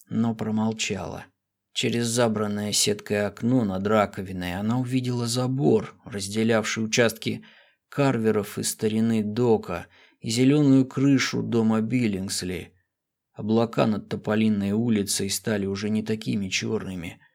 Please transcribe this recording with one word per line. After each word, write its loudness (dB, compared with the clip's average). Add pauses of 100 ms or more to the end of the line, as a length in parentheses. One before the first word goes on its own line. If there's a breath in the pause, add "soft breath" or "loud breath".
но 0
промолчала. -4 (460)
Через -2
забранное 0
сеткой 0
окно 0
над -2
раковиной 0
она -2
увидела -2
забор, 0 (100)
разделявший 0
участки 0 (440 loud breath)
Карверов 0
и -4
старины 0
Дока, 0 (340 soft breath)
и -8
зеленую 6
крышу 2
дома 2
Биллингсли. -4 (580)
Облака 0
над -2
Тополиной 0
улицей 0
стали -2
уже -4
не 0
такими -4
черными. -6 (140 soft breath)